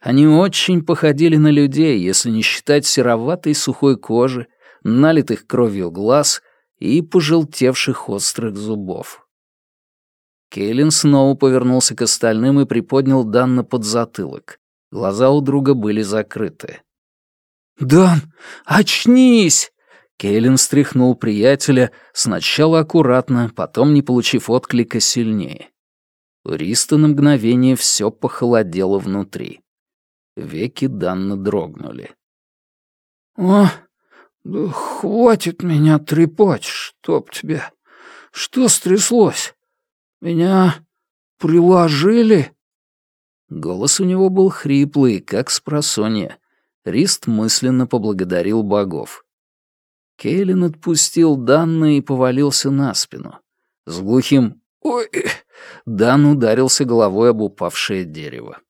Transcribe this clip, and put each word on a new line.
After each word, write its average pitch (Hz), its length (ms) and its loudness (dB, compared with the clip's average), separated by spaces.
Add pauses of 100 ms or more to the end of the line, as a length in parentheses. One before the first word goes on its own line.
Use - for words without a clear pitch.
Они 135 260 4
очень 175 580 2
походили 160 520 2
на 151 120 4
людей, 143 520 2
если 92 300 -2
не 110 120 -2
считать 143 440 0
сероватой 127 680 -2
сухой 139 420 0
кожи, 120 520 -4 (340)
налитых 135 640 0
кровью 101 440 -2
глаз 113 520 0 (360)
и 135 240 0
пожелтевших 151 1040 -2
острых 104 480 -6
зубов. 104 680 -10 (1200)
Кейлин 117 400 0
снова 139 440 4
повернулся 127 600 0
к 117 80 -4
остальным 117 580 0
и 135 60 2
приподнял 131 580 0
Данна 123 400 0
под 120 200 -6
затылок. 104 760 -8 (320)
Глаза 104 400 0
у 147 100 4
друга 139 340 2
были 107 280 -2
закрыты. 104 800 -8 (960)
"Дан, 160 540 4 (320)
очнись!" 226 1080 4 (440)
Кейлин 113 400 2
стряхнул 127 580 2
приятеля, 123 800 2 (220)
сначала 151 680 0
аккуратно, 127 760 0
потом, 123 380 0
не 147 80 6
получив 123 480 -2
отклика, 120 500 -2
сильнее. 110 720 -4 (760)
У - 80 -8
Риста 95 440 -2
на 151 120 4
мгновение 131 680 2
все - 340 -2
похолодело 98 880 -2
внутри. 95 640 -8 (760)
Веки 87 500 -8
Данна 95 500 -4
дрогнули. 82 760 -8 (1200)
"О, 196 300 4 (800)
да 180 240 -6
хватит 208 960 -2
меня 156 360 2
трепать, 156 640 0
чтоб - 680 -8
тебя! - 400 -10 (600)
Что - 380 -4
стряслось? 196 880 0 (640)
Меня 175 560 2 (600)
приложили?" 175 1120 4 (960)
Голос 135 520 -4
у 185 40 0
него 185 240 2
был 190 200 2
хриплый, 139 720 0
как 110 300 -6
с - 100 -4
просонья. 110 800 -6 (460)
Рист 123 420 -2
мысленно 120 600 -2
поблагодарил 98 760 -2
богов. 98 600 -6 (920)
Кейлин 185 480 -2
отпустил 160 720 0
Данна 151 600 2
и 143 40 0
повалился 135 720 -2
на 139 240 -2
спину. - 440 -10 (480)
С 82 140 -12
глухим 123 640 0 (180)
"Ой!" 370 300 -4 (760)
Дан 120 400 2
ударился 131 600 2
головой 113 460 2
об 110 120 0
упавшее 95 600 -6
дерево. 73 540 -16 (120)